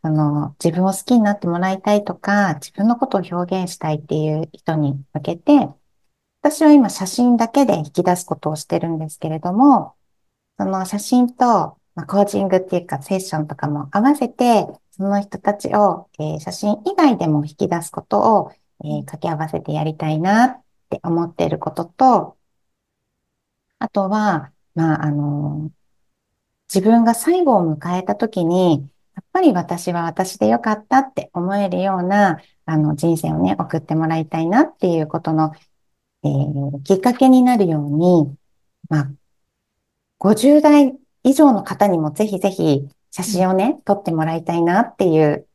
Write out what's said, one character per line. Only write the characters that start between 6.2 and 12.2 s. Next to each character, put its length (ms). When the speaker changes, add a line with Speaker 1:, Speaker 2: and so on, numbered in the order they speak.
Speaker 1:
私 200
は 100
今 180
写 180
真 300
だ 100
け 180
で 120
引 80
き 180
出 120
す 100
こ 100
と 160
を 40
し 100
て 140
る 100
ん 100
で 100
す 100
け 100
れ 100
ど 120
も、 440
そ 60
の 200
写 140
真 340
と、 440
ま 80
あ、 20
コ 160